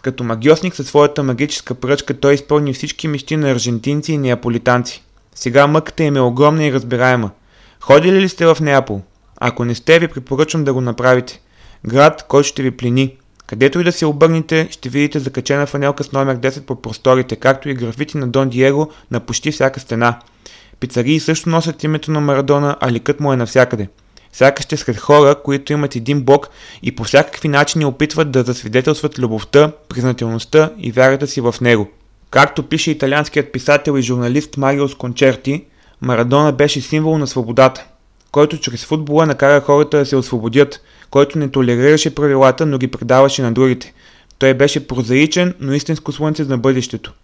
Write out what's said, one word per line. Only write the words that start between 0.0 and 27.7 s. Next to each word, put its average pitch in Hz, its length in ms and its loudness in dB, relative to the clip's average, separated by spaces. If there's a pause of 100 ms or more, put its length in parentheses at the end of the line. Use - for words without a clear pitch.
Като 127 220 -8
магьосник 143 520 0
със 139 100 -8
своята 147 360 2
магическа 131 520 -4
пръчка 135 400 -4
той 139 200 2
изпълни 143 380 -2
всички 151 360 -10
мечти 147 280 -6
на 147 140 0
аржентинци 123 640 -4
и 151 60 -2
неаполитанци. 123 840 -2 (320)
Сега 135 320 2
мъката 156 380 0
им 143 120 0
е 135 40 0
огромна 147 460 2
и 135 60 0
разбираема. 120 580 0 (500)
Ходили 175 400 4
ли 190 80 0
сте 170 180 -2
в 160 140 4
Неапол? 131 420 0 (340)
Ако 120 280 -4
не 120 100 -4
сте, 160 240 2
ви 165 100 0
препоръчвам 147 560 -4
да 135 100 0
го 131 60 -2
направите. 127 600 0 (460)
Град, 143 420 2
който 139 200 2
ще - 140 -8
ви 127 80 -2
плени. 127 460 -2 (300)
Където 135 340 0
и 170 40 -2
да 175 80 2
се 170 140 -2
обърнете, 160 640 2
ще - 180 -14
видите 147 300 -2
закачена 139 480 -2
фанелка 143 380 -2
с - 80 -12
номер 135 220 -2
десет 135 320 -4
по 123 160 -10
просторите, 127 540 0
както 135 320 -2
и 139 60 -6
графити 120 440 -8
на 131 100 -4
Дон 135 200 0
Диего 139 420 0 (200)
на 120 100 -4
почти - 320 -8
всяка 135 280 -2
стена. 120 380 -2 (600)
Пицарии 127 400 0
също 160 280 -2
носят 160 360 -2
името 156 260 -4
на 151 100 -2
Марадона, 143 600 0
а 127 120 -2
ликът 143 280 -4
му 143 120 0
е 131 40 0
навсякъде. 117 520 0 (440)
Сякаш 139 320 2
сте 151 120 -6
сред 123 220 -6
хора, 147 460 6
които 139 280 -4
имат 147 240 -4
един 135 260 -2
бог 139 260 4 (340)
и - 140 -6
по 120 80 -8
всякакви - 440 0
начини 147 360 0